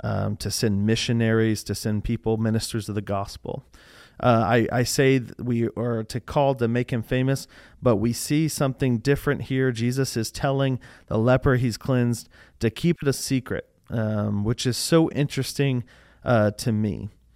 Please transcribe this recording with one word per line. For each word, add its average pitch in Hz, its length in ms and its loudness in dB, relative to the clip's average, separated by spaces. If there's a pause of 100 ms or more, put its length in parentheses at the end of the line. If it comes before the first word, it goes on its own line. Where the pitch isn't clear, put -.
um, 104 320 -2
to 101 160 -6
send 101 340 0
missionaries, 113 800 2
to 104 100 -6
send 107 300 -4
people, 110 320 -2
ministers 110 520 -2
of 107 60 -6
the 104 80 -4
gospel. - 640 -8 (560)
Uh, 113 260 4
I, 113 240 4
I 123 140 0
say 135 340 4
th-, 117 220 -6
we 117 300 -2
are 113 340 -4
to 110 160 -8
call 139 340 0
to 120 140 0
make 120 240 -2
him 117 100 -2
famous, 131 460 -2 (340)
but 120 140 4
we 113 160 0
see 151 340 0
something 135 520 0
different 139 440 0
here. 131 300 0
Jesus 123 440 -2
is 110 140 -2
telling 139 480 0 (300)
the - 100 0
leper 127 380 4
he's 120 200 0
cleansed 120 520 0 (320)
to 117 100 2
keep - 320 0
it 143 60 0
a 135 40 4
secret, - 560 -4 (220)
um, 107 540 -2
which 117 200 -2
is 123 120 0
so 165 340 4
interesting, 135 720 -2 (420)
uh, 107 280 4
to - 180 -4
me. 107 380 -2 (280)